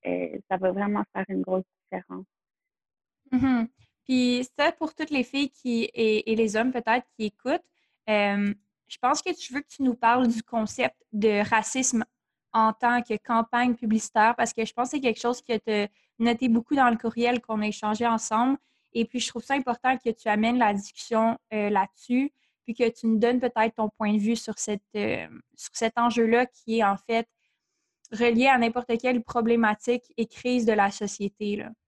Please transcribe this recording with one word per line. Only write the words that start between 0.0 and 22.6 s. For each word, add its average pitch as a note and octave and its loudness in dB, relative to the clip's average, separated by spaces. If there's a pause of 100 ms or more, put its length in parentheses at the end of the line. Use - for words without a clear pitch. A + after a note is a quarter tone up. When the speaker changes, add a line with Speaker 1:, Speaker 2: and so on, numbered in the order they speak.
Speaker 1:
euh, F3 -6 (120)
ça F#3+ -4
va F#3 0
vraiment G#3 -4 (100)
faire F#3+ -6
une F#3+ -4
grosse F#3 -4 (200)
différence. F#3 -14 (1040)
Speaker 2:
Mhm. B3 2 (380)
Puis B3 2 (100)
ça, D4 2
pour D#4 -6
toutes D#4 -6
les C4 0
filles C#4 -2
qui, A#3 -2 (100)
et, A3 0
et A3 2
les A3 0
hommes A#3+ 0
peut-être A#3+ -2 (100)
qui G#3+ -4
écoutent, C#4 -4 (460)
euh, G3+ 0 (340)
je - -18
pense - 0
que F4+ -4
tu - -12
veux C#4+ -4
que - -16
tu - -6
nous B3+ 2
parles A#3+ 2
du A3+ -2
concept A#3 -4 (180)
de G#3 2
racisme A3+ 0 (480)
en A3 2
tant A#3+ 0
que A3+ -4
campagne A#3+ 0
publicitaire, A3 2
parce - -2
que A3 -2
je - -12
pense B3+ -4
que D4+ -4
c'est C4 -2
quelque A#3 0
chose A#3+ -2
que A3+ -4
t'as G#3 -2 (320)
noté A#3 2
beaucoup A#3 2
dans B3+ 6
le A3+ 0
courriel A#3 0
qu'on G#3+ -4
a G#3 -2
échangé G#3+ -2
ensemble. A#3 0 (360)
Et A#3 0
puis, B3 -8
je - -6
trouve A#3 -10
ça C4+ -4
important B3+ -2
que - -4
tu - -6
amènes A3 2
la G#3+ 2
discussion, A3 -2 (160)
euh, G#3 -2
là-dessus, B3 -2 (340)